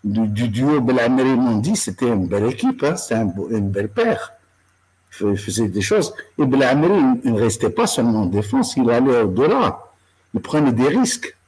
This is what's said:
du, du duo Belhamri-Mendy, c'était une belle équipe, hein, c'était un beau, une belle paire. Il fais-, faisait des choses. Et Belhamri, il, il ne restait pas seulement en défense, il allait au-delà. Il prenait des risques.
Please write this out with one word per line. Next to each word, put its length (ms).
du, 240
du 200
duo 340
Belhamri-Mendy, 920
c'était 320
une 180
belle 220
équipe, 360
hein, 120
c'était 180
un 120
beau, 260
une 180
belle 200
paire. 440
Il 240
fais-, 20
faisait 300
des 140
choses. 340
Et 60
Belhamri, 440
il, 360
il 80
ne 60
restait 300
pas 160
seulement 380
en 20
défense, 520
il 120
allait 320
au-delà. 640
Il 80
prenait 320
des 140
risques. 500